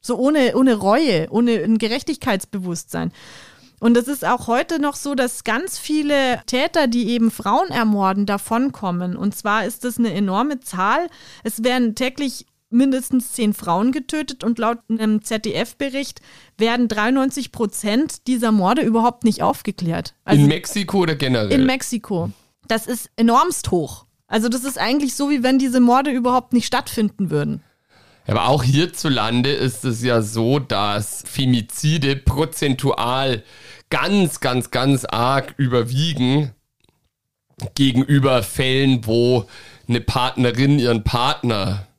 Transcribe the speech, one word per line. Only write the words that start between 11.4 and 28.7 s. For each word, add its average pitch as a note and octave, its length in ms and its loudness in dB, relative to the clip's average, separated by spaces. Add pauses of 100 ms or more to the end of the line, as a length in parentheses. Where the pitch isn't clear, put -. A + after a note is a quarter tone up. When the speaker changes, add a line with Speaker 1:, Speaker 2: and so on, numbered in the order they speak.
Speaker 1:
Es A3 200 -8
werden B3 320 0
täglich C4 520 -6 (240)
mindestens B3+ 640 0
zehn G#3+ 220 0
Frauen F#3+ 380 0
getötet D4 500 -6
und A#3 160 -2
laut A#3 200 -2 (100)
einem A3 340 0
Z-D-F-Bericht A#3+ 960 -6 (380)
werden A#3 300 2
dreiundneunzig C4 640 0
Prozent A3 720 -2
dieser A#3+ 240 0
Morde G#3+ 320 2
überhaupt A#3 400 2
nicht G#3+ 200 0
aufgeklärt. E3+ 720 -4 (100)
Also D3 180 4
Speaker 2:
In C#3+ 60 8
Mexiko F#3+ 500 -2
oder E3 160 2
generell? B2+ 380 0
Speaker 1:
In C4 140 4
Mexiko. A3 680 -4 (340)
Das A3+ 220 -2
ist B3 260 -8
enormst A#3+ 560 2
hoch. E3 360 -4 (200)
Also A3 220 0
das A#3+ 160 -4
ist C4+ 120 -6
eigentlich C4 380 0
so, C#4+ 160 -2
wie C4+ 140 0
wenn C4 160 4
diese C4 180 2
Morde B3+ 320 6
überhaupt B3 420 0
nicht A#3+ 140 2
stattfinden G#3+ 640 -2
würden. D3 320 -2 (640)
Speaker 2:
Aber G#2+ 220 2
auch C3+ 160 2
hierzulande C3 880 2